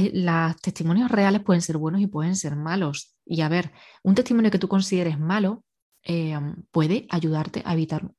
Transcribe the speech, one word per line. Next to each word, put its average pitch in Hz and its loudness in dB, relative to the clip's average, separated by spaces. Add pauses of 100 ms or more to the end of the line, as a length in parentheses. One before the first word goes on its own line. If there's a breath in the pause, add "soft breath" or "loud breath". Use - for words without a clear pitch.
(140)
los 165 0
testimonios 185 0
reales 202 4
pueden 175 2
ser 160 -4
buenos 156 -2
y 202 2
pueden 170 -2
ser 147 -6
malos. 156 -4
Y 165 -2
a 156 0
ver, 170 -2 (280 loud breath)
un 190 4
testimonio 233 2
que 190 2
tú 185 -2
consideres 180 0
malo, 196 -2 (380)
eh, 160 -4 (320)
puede 170 2
ayudarte 156 -2
a 175 -2
evitar 160 -2